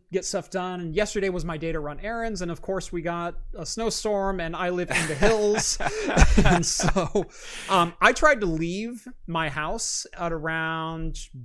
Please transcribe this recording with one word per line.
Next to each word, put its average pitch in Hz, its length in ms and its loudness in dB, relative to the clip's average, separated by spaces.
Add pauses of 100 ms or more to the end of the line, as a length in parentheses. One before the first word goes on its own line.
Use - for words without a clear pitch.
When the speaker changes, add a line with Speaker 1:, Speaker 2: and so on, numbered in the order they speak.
(120)
Speaker 1:
get 180 120 -2
stuff - 260 -6
done, 180 300 -4
and 165 140 -6
yesterday 196 360 0
was 175 140 -4
my 165 120 -4
day 160 160 -4
to 160 80 -2
run 147 200 -6
errands, 220 420 -4
and 170 80 -4
of 160 120 -8
course 190 300 -4
we 170 100 -4
got 170 320 -4 (240)
a 160 80 -8
snowstorm, 196 760 -2
and 165 140 -4
I 175 160 -2
live 180 200 -2
in 156 180 0
the 151 60 -2
hills. 208 680 4
Speaker 2:
<laughs> - 60 0 (480)
Speaker 1:
<laughs> 202 80 8
And 175 200 6
so, - 640 0 (420)
um, 175 320 4
I 226 120 8
tried 285 280 4
to 202 60 0
leave 185 600 -4 (200)
my 160 220 -4
house 156 580 -6 (100)
at 170 160 -4
around 160 840 -4 (260)